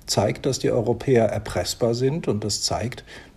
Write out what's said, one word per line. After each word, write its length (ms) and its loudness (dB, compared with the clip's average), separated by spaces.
zeigt, 400 0
dass 100 0
die 140 0
Europäer 540 4
erpressbar 680 -2
sind, 340 0
und 160 0
das 200 -2
zeigt, 400 -4